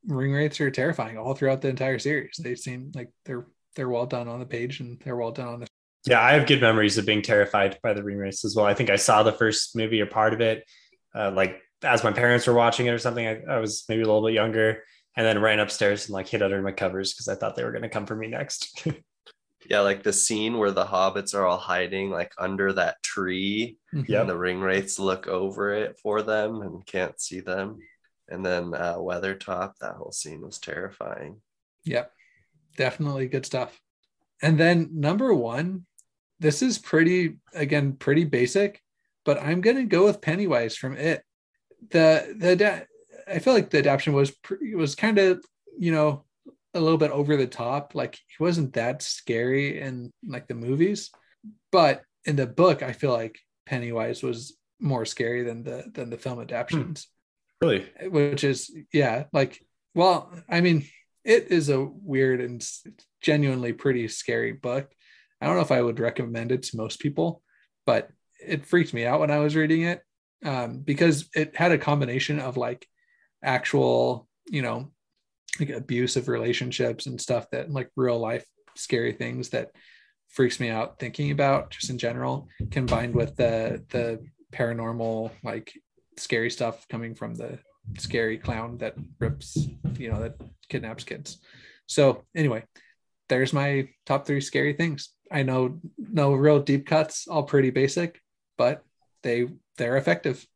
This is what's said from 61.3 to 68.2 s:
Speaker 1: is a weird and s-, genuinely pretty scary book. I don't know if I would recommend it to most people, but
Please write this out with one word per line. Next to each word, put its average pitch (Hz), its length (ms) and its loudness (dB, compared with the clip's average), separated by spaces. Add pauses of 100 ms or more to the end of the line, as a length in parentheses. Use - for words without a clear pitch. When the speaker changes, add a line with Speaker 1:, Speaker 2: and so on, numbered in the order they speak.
Speaker 1:
is 156 200 4
a 135 120 2
weird 135 600 0
and 123 180 -8
s-, - 240 -14 (380)
genuinely 131 500 2
pretty 123 360 0
scary 117 440 -4
book. 127 400 -6 (480)
I 127 60 -2
don't 165 100 2
know 175 60 2
if - 100 0
I 123 80 4
would 120 180 0
recommend 117 540 -4
it 127 120 -2
to - 120 -10
most 110 240 -8
people, 160 420 -2 (440)
but 117 240 2 (340)